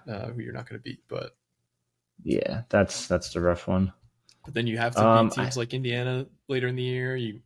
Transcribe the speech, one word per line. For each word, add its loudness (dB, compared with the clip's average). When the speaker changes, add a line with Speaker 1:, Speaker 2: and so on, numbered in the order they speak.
Speaker 1:
uh, -8
who -8
you're -10
not -12
gonna -12
beat, -14
but -10
Speaker 2:
Yeah, 0
that's, 2
that's -2
the -4
rough 0
one. 2
Speaker 1:
But -10
then 0
you -2
have -2
to 6
Speaker 2:
Um, 8
Speaker 1:
beat -4
teams -2
Speaker 2:
I 0
Speaker 1:
like -4
Indiana -2
later 0
in -2
the -4
year. -2
You -6